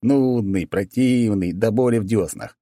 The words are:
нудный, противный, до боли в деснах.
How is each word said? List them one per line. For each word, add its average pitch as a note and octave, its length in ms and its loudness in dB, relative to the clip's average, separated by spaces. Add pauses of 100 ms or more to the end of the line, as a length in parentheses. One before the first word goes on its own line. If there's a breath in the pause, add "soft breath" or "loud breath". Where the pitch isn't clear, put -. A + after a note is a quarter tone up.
нудный, A#2+ 640 0
противный, G#2 840 0
до G#2+ 200 -2
боли A#2+ 260 2
в G#2 80 -2
деснах. F#2+ 560 -4